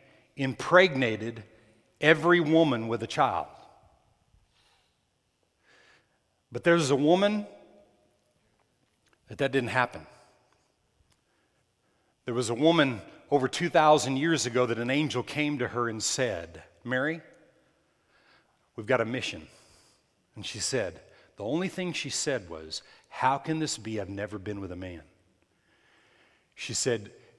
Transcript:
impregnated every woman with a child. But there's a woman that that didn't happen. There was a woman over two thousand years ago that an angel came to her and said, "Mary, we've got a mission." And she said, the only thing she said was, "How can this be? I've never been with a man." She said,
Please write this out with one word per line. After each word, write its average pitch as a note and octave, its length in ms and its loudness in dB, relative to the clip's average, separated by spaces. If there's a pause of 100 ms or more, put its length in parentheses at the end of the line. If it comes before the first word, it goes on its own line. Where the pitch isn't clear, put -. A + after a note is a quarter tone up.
(360)
impregnated C3 1040 2 (600)
every E3 400 6
woman D3 480 4
with A2+ 120 -2
a A2+ 60 -6
child. A2 400 0 (3000)
But A#2+ 100 -10
there's E3+ 280 4
a C#3+ 40 6
woman G3 520 2 (1800)
that A2+ 120 -16
that C#3 120 0
didn't B2 200 0
happen. B2 340 -2 (2250)
There A#2+ 100 -6
was A#2 160 -2
a - 20 0
woman C#3 480 2 (300)
over C3+ 160 2
two E3+ 220 -4
thousand D3+ 480 4
years D#3 280 0
ago B2 220 2
that A2+ 100 -2
an A#2+ 140 -2
angel C3 320 0
came D3 340 -4
to A#2+ 120 -2
her A#2 200 -4
and A2 120 -8
said, F2+ 600 -4 (220)
"Mary, C#3+ 380 -4 (1500)
we've A2 100 -12
got A#2+ 160 2
a A2 40 0
mission." - 420 -8 (880)
And G#2 100 -14
she - 140 -10
said, F#2+ 420 -4 (360)
the G#2 60 -12
only D#3+ 260 -4
thing F3+ 220 -6
she C#3+ 200 -8
said A#2+ 360 -4
was, D#2+ 360 -12 (260)
"How C3+ 300 0
can D#3 180 -4
this D#3 220 -4
be? G#2+ 200 -6
I've F#2+ 80 -6
never G2+ 300 -8
been G2+ 240 -8
with F2+ 100 -10
a F2+ 40 -10
man." F2+ 260 -12 (1500)
She - 220 -10
said, A2 360 -2 (280)